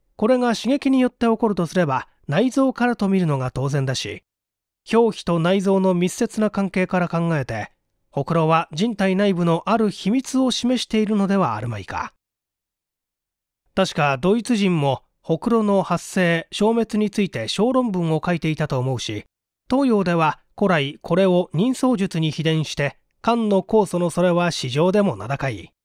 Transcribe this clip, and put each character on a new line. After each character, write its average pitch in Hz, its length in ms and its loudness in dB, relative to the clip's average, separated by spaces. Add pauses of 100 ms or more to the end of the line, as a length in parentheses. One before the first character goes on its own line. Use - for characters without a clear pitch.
(160)
こ 208 100 0
れ 254 120 4
が 240 160 0
刺 - 140 -4
激 277 220 0
に 262 100 4
よ 247 80 4
っ - 20 -4
て - 160 -2
起 226 120 2
こ 233 100 2
る 202 60 -2
と 170 120 0
す - 80 -12
れ 180 120 2
ば 131 220 -4 (200)
内 202 220 2
臓 269 240 2
か 240 120 0
ら 240 80 0
と 208 140 -2
見 196 100 2
る 180 80 2
の 143 120 0
が 127 120 -4
当 131 200 -4
然 139 160 0
だ 131 80 -2
し、 92 280 -8 (720)
表 226 260 2
皮 - 60 -16
と 170 140 0
内 180 240 2
臓 190 180 2
の 190 140 2
密 175 180 0
接 - 280 -4
な 214 100 0
関 196 180 -2
係 185 180 -2
か 185 120 -2
ら 175 100 0
考 170 280 -2
え 139 100 -2
て、 113 260 -8 (380)
ほ 139 140 -4
く - 100 -2
ろ 160 140 2
は 160 240 2
人 208 240 -2
体 190 200 2
内 202 180 2
部 175 100 0
の 170 220 2
あ 208 100 2
る 214 140 0
秘 - 200 -4
密 262 280 -2
を 262 120 2
示 240 300 0
し - 60 -6
て 220 140 0
い 214 60 0
る 214 100 0
の 196 100 2
で 196 100 0
は 139 200 0
あ 107 40 -8
る 110 80 -6
ま 110 100 -6
い 98 80 -12
か。 - 260 -8 (1600)
確 190 200 0
か 143 240 0
ド 180 180 2
イ 240 60 -2
ツ 240 140 0
人 190 220 2
も 143 260 0 (180)
ほ 160 160 -2
く - 120 -4
ろ 226 120 2
の 202 200 2
発 170 220 -4
生、 170 480 0
消 214 220 0
滅 220 240 -2
に 214 120 0
つ 208 120 0
い 185 80 -2
て 113 180 -8
小 226 240 0
論 254 180 0
文 170 220 -2
を 156 120 0
書 180 100 0
い 165 60 -4
て 160 100 -2
い 156 60 -4
た 151 120 -4
と 139 100 -2
思 131 160 -2
う 113 60 -6
し、 104 240 -8 (460)
東 269 180 2
洋 208 160 2
で 175 100 0
は 160 260 0 (160)
古 202 120 2
来 151 340 0
こ 170 140 -2
れ 196 100 4
を 180 280 2
人 226 200 2
相 254 220 2
術 180 240 -2
に 160 100 0
秘 151 140 -6
伝 160 200 0
し - 100 -8
て、 139 240 -4 (220)
漢 233 160 2
の 208 260 2
酵 214 240 2
素 175 120 -4
の 175 120 0
そ 175 120 -2
れ 180 80 2
は 175 200 0
市 135 200 -6
場 156 220 2
で 208 100 2
も 165 140 0
名 95 100 -12
高 135 220 -4
い。 110 240 -10 (120)